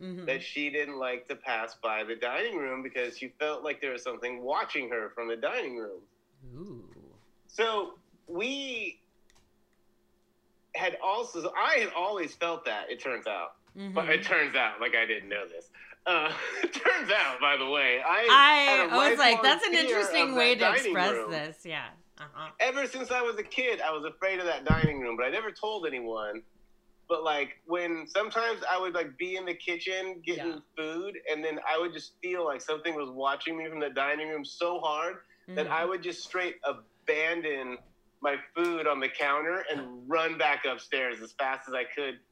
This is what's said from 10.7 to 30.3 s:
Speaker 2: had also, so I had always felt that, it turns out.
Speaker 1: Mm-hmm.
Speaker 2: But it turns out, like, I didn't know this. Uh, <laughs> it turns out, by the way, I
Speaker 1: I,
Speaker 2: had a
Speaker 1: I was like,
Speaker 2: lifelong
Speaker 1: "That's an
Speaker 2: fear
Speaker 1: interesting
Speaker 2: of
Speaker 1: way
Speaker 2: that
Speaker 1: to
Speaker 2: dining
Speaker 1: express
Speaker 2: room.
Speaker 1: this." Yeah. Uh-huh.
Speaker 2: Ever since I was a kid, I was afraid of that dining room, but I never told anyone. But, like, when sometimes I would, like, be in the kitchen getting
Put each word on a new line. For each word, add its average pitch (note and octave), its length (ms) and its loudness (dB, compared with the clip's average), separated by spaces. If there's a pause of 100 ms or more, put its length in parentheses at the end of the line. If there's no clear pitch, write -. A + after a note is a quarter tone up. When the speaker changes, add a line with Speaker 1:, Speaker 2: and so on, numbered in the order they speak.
Speaker 2:
had F3+ 300 -2
also, G3 380 -2
so F3+ 140 -2
I C4 220 4
had G#3 180 0
always F3+ 380 -2
felt E3+ 300 -4
that, G#2+ 260 -4
it B2 100 -8
turns A#2+ 280 -4
out. F#2 240 -4 (240)
Speaker 1:
Mm-hmm. G3 180 -8
Speaker 2:
But D#3+ 140 0
it D#3+ 140 4
turns D3+ 340 2
out, A2 240 2
like, A#2 140 0
I A2+ 100 4
didn't G#2 240 -2
know G2+ 180 -4
this. - 220 -16 (380)
Uh, D#3 260 2 (160)
<laughs> G4 140 -4
it - 100 0
turns C#4+ 380 2
out, D#3 320 2
by C#3+ 160 4
the C3 100 0
way, C3+ 320 4
I F3+ 300 2
Speaker 1:
I, C#4 400 10
Speaker 2:
had C4 180 4
a A3+ 60 0
Speaker 1:
I C#4 160 6
was - 80 4
like, B3 160 8
Speaker 2:
lifelong A3+ 80 4
Speaker 1:
"That's D#4+ 240 6
an F#4+ 60 0
Speaker 2:
fear E4+ 120 6
Speaker 1:
interesting E4 460 2
Speaker 2:
of C4 60 -2
Speaker 1:
way A#3+ 180 6
Speaker 2:
that G#3+ 60 2
Speaker 1:
to A3+ 40 6
Speaker 2:
dining A#3+ 200 4 (120)
Speaker 1:
express F#3+ 160 4
Speaker 2:
room. A3+ 180 -2
Speaker 1:
this." D#3 260 -6 (100)
Yeah. D3+ 180 -6 (340)
Uh-huh. D3 300 -12 (100)
Speaker 2:
Ever C4 280 2
since B3+ 240 -8
I B3 100 2
was A#3 160 -2
a G#3 60 -2
kid, A#3+ 400 -2
I D#3 80 0
was D3+ 160 -4
afraid F#3+ 340 -2
of F3+ 60 -4
that C#3+ 180 -2
dining D3+ 360 4
room, A#2+ 180 -4
but B2 80 0
I - 20 0
never G#3+ 220 -2
told G#3+ 360 -4
anyone. A2+ 560 -6 (640)
But, D#3+ 160 2
like, D3 440 0
when E3+ 420 -2
sometimes A3 640 0
I F#3 100 2
would, F3+ 140 -2
like, D#3 240 -4
be F#3 180 -4
in F#3 80 -6
the F3+ 80 -4
kitchen F3+ 720 -4
getting E3 280 -2